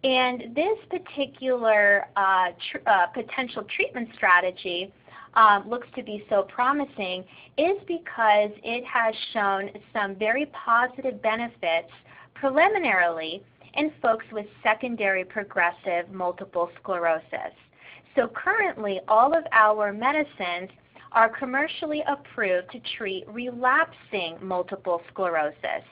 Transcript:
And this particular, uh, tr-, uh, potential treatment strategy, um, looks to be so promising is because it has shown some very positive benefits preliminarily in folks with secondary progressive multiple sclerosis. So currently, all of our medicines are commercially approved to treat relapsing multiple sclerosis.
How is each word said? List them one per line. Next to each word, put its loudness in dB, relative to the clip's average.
And 0
this 0
particular, 2
uh, 2
tr-, -10
uh, 4
potential -8
treatment -4
strategy, 0
um, 8
looks -8
to -8
be -10
so 2
promising -4
is 2
because 2
it -6
has 0
shown -2
some -4
very -2
positive -2
benefits -2
preliminarily 0
in -2
folks 0
with -8
secondary 0
progressive -2
multiple -4
sclerosis. -4
So 2
currently, -2
all 6
of 0
our 4
medicines -4
are 6
commercially -4
approved -2
to -14
treat -8
relapsing -2
multiple -4
sclerosis. -4